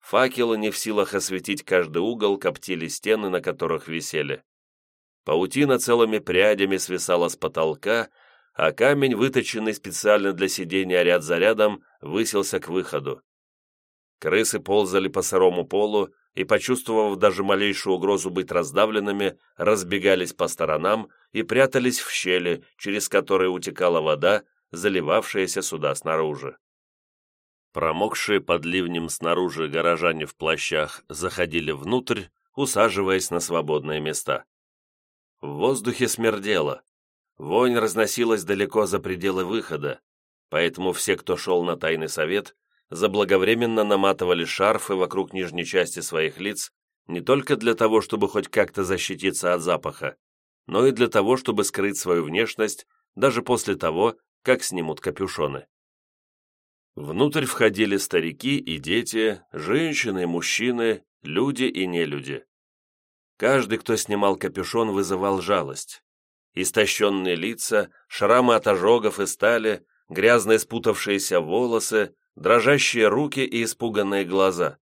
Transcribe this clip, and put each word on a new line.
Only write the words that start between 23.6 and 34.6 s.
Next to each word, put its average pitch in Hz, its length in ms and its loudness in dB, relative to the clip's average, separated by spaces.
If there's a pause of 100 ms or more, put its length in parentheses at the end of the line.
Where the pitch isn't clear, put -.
вода, 78 440 2 (260)
заливавшаяся 92 920 -2
сюда 76 320 -4
снаружи. 76 640 -4 (1160)
Промокшие 82 680 0
под 82 240 -2
ливнем 85 440 -2
снаружи 82 600 -2
горожане 82 580 0
в - 80 -18
плащах 78 760 -2
заходили 80 600 -2
внутрь, 104 540 -4 (300)
усаживаясь 98 760 0
на 85 100 -2
свободные 76 600 -2
места. 76 440 -4 (960)